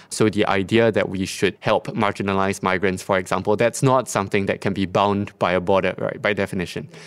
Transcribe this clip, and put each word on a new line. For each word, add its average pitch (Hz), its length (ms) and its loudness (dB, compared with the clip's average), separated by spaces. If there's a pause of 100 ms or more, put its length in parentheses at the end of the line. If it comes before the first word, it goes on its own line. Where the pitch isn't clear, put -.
(100)
So - 180 2
the 104 160 2
idea 101 480 2
that 95 160 0
we 95 160 -4
should 90 360 -2
help 107 260 0
marginalized 98 760 -2
migrants, 92 400 0
for 101 140 0
example, 92 400 0
that's 117 260 0
not 127 240 4
something 98 400 -2
that 92 140 -2
can 101 140 -2
be 98 100 -2
bound 101 540 0
by 90 140 2
a 90 80 2
border, 92 360 2
right, - 240 -6
by 104 140 0
definition. 98 560 -4 (160)